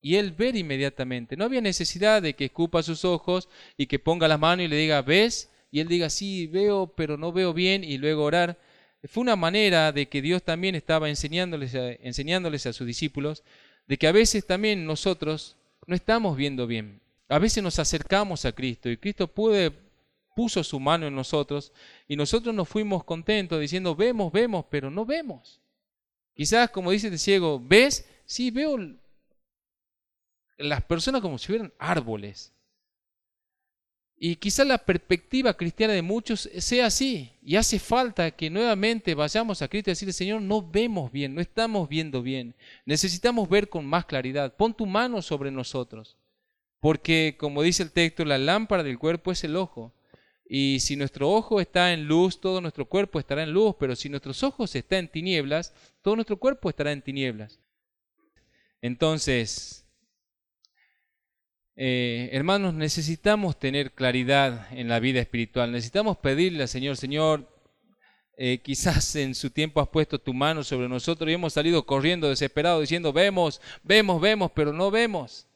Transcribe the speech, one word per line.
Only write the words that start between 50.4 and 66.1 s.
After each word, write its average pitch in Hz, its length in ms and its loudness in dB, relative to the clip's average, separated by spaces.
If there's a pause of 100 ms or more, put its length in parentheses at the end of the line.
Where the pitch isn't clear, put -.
Y 135 280 2
si 139 160 -2
nuestro 143 340 -2
ojo 214 320 2
está 180 320 2
en 156 120 -4
luz, 170 360 2
todo 185 180 -2
nuestro 156 260 -6
cuerpo 196 340 -2
estará 143 240 -4
en 156 100 -4
luz, 202 260 4
pero 131 160 0
si 139 140 -10
nuestros 135 320 -8
ojos 262 340 -2
están 160 240 0
en 175 80 -6
tinieblas, 160 680 -2 (260)
todo 208 140 2
nuestro 220 220 -2
cuerpo 262 320 0
estará 147 220 -2
en 139 120 -6
tinieblas. 127 560 -6 (1200)
Entonces, 123 1040 -2 (1900)
eh, 123 560 -2
hermanos, 180 420 0
necesitamos 160 840 -2
tener 139 320 -2
claridad 127 840 0
en 123 140 -8
la 117 120 2
vida 127 200 2
espiritual. 120 520 -2
Necesitamos 143 460 -2